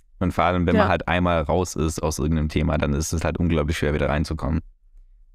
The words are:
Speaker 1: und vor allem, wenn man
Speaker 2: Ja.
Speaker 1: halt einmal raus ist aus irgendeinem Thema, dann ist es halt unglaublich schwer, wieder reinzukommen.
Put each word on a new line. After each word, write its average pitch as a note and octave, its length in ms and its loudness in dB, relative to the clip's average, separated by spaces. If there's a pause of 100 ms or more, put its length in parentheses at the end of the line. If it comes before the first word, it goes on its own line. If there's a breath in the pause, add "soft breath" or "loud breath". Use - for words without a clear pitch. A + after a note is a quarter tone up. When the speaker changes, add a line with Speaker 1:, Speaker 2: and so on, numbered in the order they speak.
(200)
Speaker 1:
und F2+ 140 0
vor D#2+ 120 0
allem, F2+ 200 2
wenn - 120 2
man - 80 6
Speaker 2:
Ja. - 40 0
Speaker 1:
halt E2+ 200 0
einmal F2 320 2
raus E2 340 0
ist D#2+ 260 -2
aus D#2 180 -2
irgendeinem D#2 300 0
Thema, D#2 280 0
dann D2 160 0
ist D2 180 -2
es E2 140 -2
halt E2 120 -2
unglaublich D#2+ 400 0
schwer, D2 160 0
wieder C#2+ 160 0
reinzukommen. D#2 520 -2 (720)